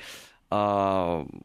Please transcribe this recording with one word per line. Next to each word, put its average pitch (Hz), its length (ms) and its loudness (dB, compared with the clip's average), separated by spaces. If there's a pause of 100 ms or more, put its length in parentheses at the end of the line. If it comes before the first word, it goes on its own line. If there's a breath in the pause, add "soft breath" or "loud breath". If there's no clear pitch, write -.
(500 loud breath)
А, 98 760 2 (180)